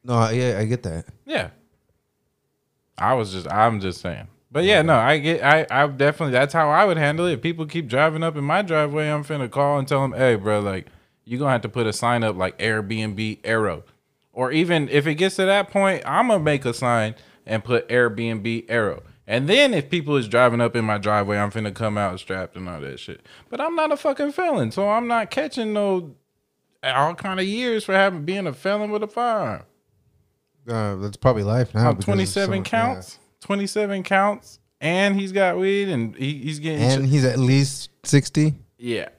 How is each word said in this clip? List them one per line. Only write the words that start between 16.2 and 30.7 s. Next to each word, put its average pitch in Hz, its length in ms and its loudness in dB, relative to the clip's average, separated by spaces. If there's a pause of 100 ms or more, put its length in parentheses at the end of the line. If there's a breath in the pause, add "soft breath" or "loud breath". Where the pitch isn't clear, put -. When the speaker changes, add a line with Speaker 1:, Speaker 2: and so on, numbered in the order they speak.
Speaker 2:
gonna 196 140 2
make 143 220 0
a 120 80 -2
sign 117 400 0 (320 soft breath)
and 110 180 -4
put 120 260 0
Airbnb 113 800 0
Arrow. 107 340 -2 (240 soft breath)
And 131 220 -2
then 262 240 4
if 147 160 -2
people 147 280 -2
is 113 100 -2
driving 120 340 4
up 117 140 0
in 113 100 0
my 104 140 0
driveway, 104 380 0
I'm 101 140 0
finna 107 220 -6
come 107 240 -4
out 92 220 -2
strapped 95 360 -8
and 90 140 -10
all 82 120 -10
that 69 180 -12
shit. - 260 -16 (240 loud breath)
But 240 100 -10
I'm 330 160 -4
not 311 160 0
a 285 60 0
fucking 294 360 -2
felon, 247 380 0
so 196 160 -2
I'm 233 200 0
not 233 240 -2
catching 247 420 -4
no 185 400 -2 (680)
all 139 320 0
kind 190 240 -6
of 185 80 0
years 226 360 -2
for 190 100 -4
having, 190 300 2
being 190 220 -4
a 143 80 -4
felon 208 380 -4
with 208 120 -2
a 214 40 -6
firearm. 214 560 -2 (1040)
Speaker 1:
Uh, 107 300 -2